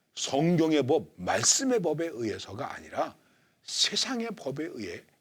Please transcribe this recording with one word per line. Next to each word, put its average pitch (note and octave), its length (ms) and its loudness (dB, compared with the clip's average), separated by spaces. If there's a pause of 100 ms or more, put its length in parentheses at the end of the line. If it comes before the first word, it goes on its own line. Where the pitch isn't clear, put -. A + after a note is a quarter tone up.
(140)
성경의 D#3+ 720 4
법, D3+ 300 2
말씀의 G#3 640 2
법에 E3 320 0
의해서가 G#2+ 600 -6
아니라 - 420 -6 (460)
세상의 A3+ 720 -2
법에 C#3+ 360 -6
의해 F#2+ 320 -10 (160)